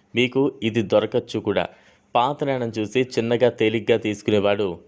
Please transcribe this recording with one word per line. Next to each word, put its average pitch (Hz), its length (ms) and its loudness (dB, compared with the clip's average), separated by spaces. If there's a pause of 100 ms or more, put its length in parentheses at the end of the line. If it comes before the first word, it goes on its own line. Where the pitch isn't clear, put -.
(160)
మీకు 127 360 2 (100)
ఇది 113 200 0
దొరకచ్చు 107 580 0
కూడా. 92 280 -2 (460)
పాత 135 300 0
నాణెం 127 340 -4
చూసి 107 240 0
చిన్నగా 120 460 0
తేలిగ్గా 110 480 0
తీసుకునేవాడు 101 920 0